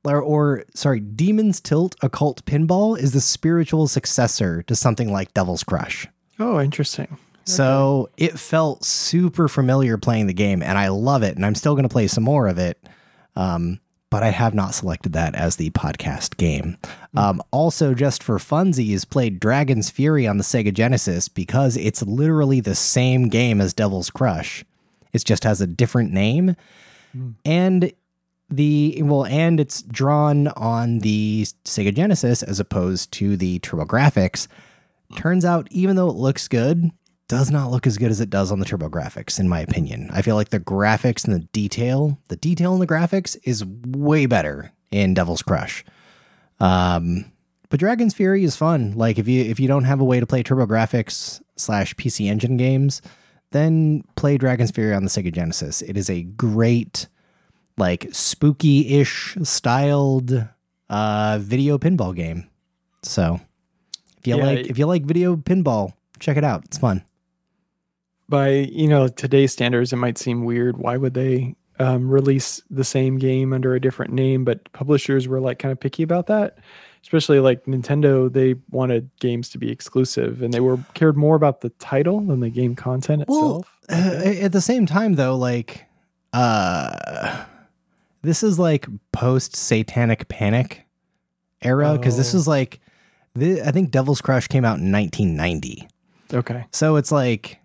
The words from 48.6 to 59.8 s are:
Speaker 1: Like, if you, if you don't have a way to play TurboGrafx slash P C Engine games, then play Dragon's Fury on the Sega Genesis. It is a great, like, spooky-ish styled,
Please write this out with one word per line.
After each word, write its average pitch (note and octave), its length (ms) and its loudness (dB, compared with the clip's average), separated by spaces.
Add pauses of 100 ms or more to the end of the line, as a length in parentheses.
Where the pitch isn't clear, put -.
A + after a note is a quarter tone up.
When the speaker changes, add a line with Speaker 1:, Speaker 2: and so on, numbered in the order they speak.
Speaker 1:
Like, A2+ 260 0
if G#2 80 -2
you, B2+ 160 2
if A2+ 160 -2
you C3+ 80 0
don't C3+ 180 2
have C3+ 160 2
a C3+ 40 4
way B2+ 160 2
to A#2+ 60 0
play B2 160 0
TurboGrafx A2+ 960 -2 (160)
slash G2+ 400 -4
P - 120 -6
C G#2+ 200 -2
Engine A#2+ 280 0
games, C3+ 460 0 (480)
then D#3 540 2 (120)
play C#3+ 220 2
Dragon's B2 320 2
Fury G#2+ 240 0
on F#2+ 80 0
the F#2+ 80 -2
Sega F2+ 220 -2
Genesis. E2 500 -6
It F#2+ 140 -8
is G2 140 -2
a F2 120 -4
great, A2+ 840 -2 (680)
like, F2+ 360 0
spooky-ish C#3+ 1300 2
styled, C3 1040 0 (440)